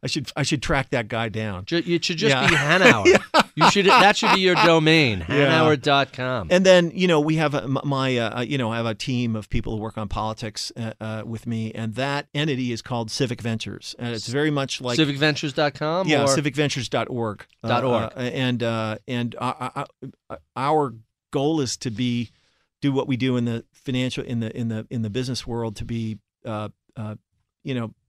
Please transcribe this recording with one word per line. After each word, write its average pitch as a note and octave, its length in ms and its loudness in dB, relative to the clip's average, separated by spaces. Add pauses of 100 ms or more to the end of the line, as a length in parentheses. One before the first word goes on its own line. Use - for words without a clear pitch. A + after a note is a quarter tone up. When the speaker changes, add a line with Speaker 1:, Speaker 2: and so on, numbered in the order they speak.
Speaker 1:
I C3+ 60 -6
should, - 300 -4
I D3 60 0
should C3+ 180 0
track C#3 300 0
that A#2+ 180 -2
guy A#2 180 -2
down. G2+ 380 -6
Speaker 2:
Ju-, E3+ 200 -2
it E3+ 200 0
should F3 120 -2
just D#3 160 2
Speaker 1:
Yeah. C3+ 160 2
Speaker 2:
be E3 60 4
Hanauer. D3 500 4
Speaker 1:
<laughs> - 140 6 (160)
Yeah. D4 60 6 (240)
Speaker 2:
You A#3+ 60 8
should, G3 160 4
that G#3 280 8
should A3+ 200 2
be G3 40 2
your F#3 160 4
domain, D#3 720 4
Speaker 1:
Yeah. C#3+ 320 4
Speaker 2:
hanauer D#3 220 4
dot C#3 320 2
com. B2+ 360 -4
Speaker 1:
And F#3 160 6
then, F3+ 280 8
you F#3 160 2
know, D#3 100 6
we D#3 160 2
have D#3 180 2
a, C#3 100 -2
m-, C3 200 -2
my, C3+ 320 0
uh, A2+ 220 -2
uh, A#2+ 40 -4
you C#3 160 -4
know, A#2 140 0
I A#2 60 -2
have A#2 80 -2
a A2+ 100 -2
team A#2+ 400 -2
of G#2 140 -8
people A2+ 260 -4
who G#2+ 60 -6
work A2 160 -8
on G#2+ 100 -6
politics, G#2+ 680 -8
uh, A2+ 240 -8
uh, A2 240 -8
with A2+ 200 -10
me, A2+ 280 -6
and A2+ 220 -6
that C#3 380 -4
entity C3+ 380 -2
is A2+ 100 -6
called A#2 300 -6
Civic A#2+ 300 -4
Ventures, A2 580 -8
and A#2+ 160 -6
it's - 120 -8
very C#3+ 220 0
much C#3 300 -2
like B2 160 -4
Speaker 2:
Civic C#3+ 220 2
ventures D3 340 0
dot D3 220 0
com E3 340 -4
Speaker 1:
Yeah, D3+ 160 4
Speaker 2:
or - 40 4
Speaker 1:
civicventures C#3+ 600 0
dot A#2+ 200 -4
org. A2+ 360 -6 (160)
Uh, A2+ 60 -8
Speaker 2:
dot A#2+ 160 0
org. A#2+ 200 2 (120)
Speaker 1:
uh, - 40 -14
and, B2 440 -2
uh, A2 340 -2 (120)
and, A#2+ 280 -4
uh, B2+ 380 -6
uh, C#3+ 100 -8 (440)
uh, - 60 -12 (200)
our C#3+ 380 0 (380)
goal D3+ 280 0
is B2+ 180 -2
to C3 140 -6
be, A#2+ 380 -2 (520)
do C#3 120 2
what C3+ 160 0
we C3 80 0
do B2+ 180 0
in A#2+ 80 0
the A#2 300 -4
financial, B2+ 500 -4
in A#2+ 160 -4
the, A2+ 180 -6
in A#2+ 120 -4
the, A2 200 -6
in B2 120 -4
the A2 80 -2
business B2+ 360 -6
world A#2 300 -6
to - 80 -10
be, A2+ 340 -6 (280)
uh, G#2+ 240 -8 (260)
uh, G#2+ 200 -10 (500)
you C#3 80 -6
know A#2 200 -6 (160)